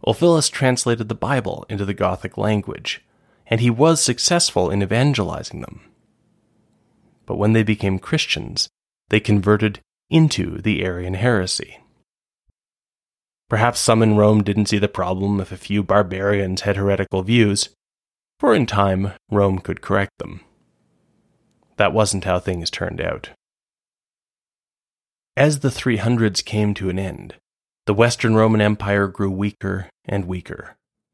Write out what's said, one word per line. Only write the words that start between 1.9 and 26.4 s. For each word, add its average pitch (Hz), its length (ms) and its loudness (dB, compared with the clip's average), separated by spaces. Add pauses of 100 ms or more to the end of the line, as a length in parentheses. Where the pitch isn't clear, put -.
Gothic 95 420 -4
language, - 640 -4 (440)
and 113 120 0
he 120 120 2
was 151 320 4
successful 120 680 0
in 98 120 0
evangelizing 107 800 -2
them. - 180 -16 (1400)
But - 120 -8
when 107 180 2
they 113 80 4
became 98 360 0
Christians, - 680 -4 (400)
they 113 100 2
converted 104 640 2 (300)
into 143 500 2
the 95 240 0
Arian 90 300 -4
heresy. 101 640 -2 (1700)
Perhaps 117 320 0
some 113 220 4
in 107 160 4
Rome 104 240 6
didn't 101 240 0
see 104 120 0
the 101 100 2
problem 95 520 -2
if - 120 -8
a 95 40 -12
few 101 260 -2
barbarians 95 800 0
had 98 160 -2
heretical 98 460 -2
views, 104 480 2 (680)
for 254 160 4
in 139 120 2
time 98 480 0 (160)
Rome 98 280 2
could - 220 -8
correct 98 380 -4
them. - 240 -12 (1400)
That 101 160 2
wasn't 101 300 0
how 90 160 0
things 87 280 -4
turned 85 320 -6
out. - 300 -6 (2000)
As 143 260 2
the 135 100 0
three 120 260 -2
hundreds 110 460 0